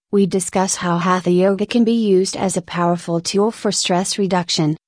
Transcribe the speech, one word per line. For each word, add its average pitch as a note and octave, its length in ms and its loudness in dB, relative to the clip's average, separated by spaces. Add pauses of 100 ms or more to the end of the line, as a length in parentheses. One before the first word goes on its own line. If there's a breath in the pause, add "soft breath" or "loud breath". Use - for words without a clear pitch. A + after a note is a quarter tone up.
(100)
We G3+ 140 4
discuss F#3+ 520 -2
how F3 200 -2
Hatha F3+ 340 0
Yoga F#3+ 360 2
can A#3+ 180 2
be A3+ 80 2
used G3 460 2
as F#3+ 180 -2
a F3+ 60 -4
powerful E3+ 580 -2
tool G3 300 0
for A3 200 -4
stress F#3 480 -2
reduction, F3 680 0